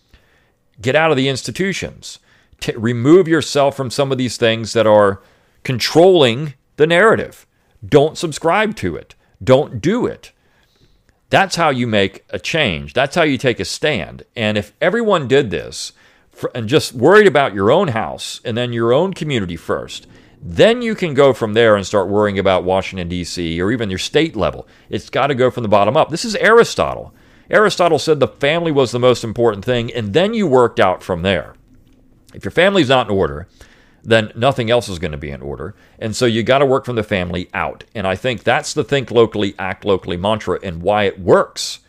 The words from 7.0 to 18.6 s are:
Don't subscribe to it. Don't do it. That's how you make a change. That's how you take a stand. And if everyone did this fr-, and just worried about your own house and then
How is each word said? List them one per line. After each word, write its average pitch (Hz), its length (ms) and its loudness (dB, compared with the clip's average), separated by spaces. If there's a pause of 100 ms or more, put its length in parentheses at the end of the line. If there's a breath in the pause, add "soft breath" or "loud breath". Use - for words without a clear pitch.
Don't 147 320 4
subscribe 180 600 -2
to 85 180 -4
it. - 180 -16 (300)
Don't 127 380 2
do 185 260 -2
it. - 240 -12 (1000)
That's 180 280 0
how 160 120 0
you 123 160 -2
make 101 440 -2
a 98 100 -10
change. 85 540 -6
That's 135 220 -2
how 170 80 2
you 143 140 0
take 120 220 -2
a 92 60 -4
stand. 78 580 -6 (140)
And 107 200 -2
if - 220 -8
everyone 185 480 0
did 131 220 2
this 60 420 -10 (400 soft breath)
fr-, - 220 -10
and 110 160 -8
just - 240 0
worried 185 340 6
about 135 260 2
your 101 180 2
own 175 180 2
house 90 560 -8
and 117 100 -6
then 120 160 -4